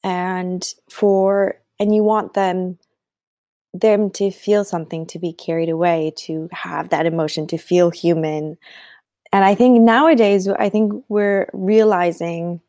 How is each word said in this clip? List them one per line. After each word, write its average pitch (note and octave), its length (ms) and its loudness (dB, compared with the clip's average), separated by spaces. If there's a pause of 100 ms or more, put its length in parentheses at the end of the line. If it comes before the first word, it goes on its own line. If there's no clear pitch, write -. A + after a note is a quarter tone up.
and F#3 600 -4 (240)
for, G3 680 2 (200)
and G#3 140 0
you G#3+ 100 2
want G#3+ 300 0
them, F#3 440 -2 (960)
them G#3 380 2
to G3 200 -4
feel G#3 320 -2
something, E3 440 -8
to - 120 -16
be E3+ 140 -6
carried E3 360 -4
away, E3 480 0
to D#3+ 340 -10
have E3 380 -10
that D#3+ 160 0
emotion, D#3+ 420 -4
to E3 100 -6
feel F3 320 2
human. D#3+ 680 -4 (760)
And G3 120 4
I G3 100 4
think A#3+ 260 6
nowadays, A3+ 680 4
I G3 220 -2
think G#3+ 240 0 (160)
we're G3+ 440 0
realizing F3 1160 0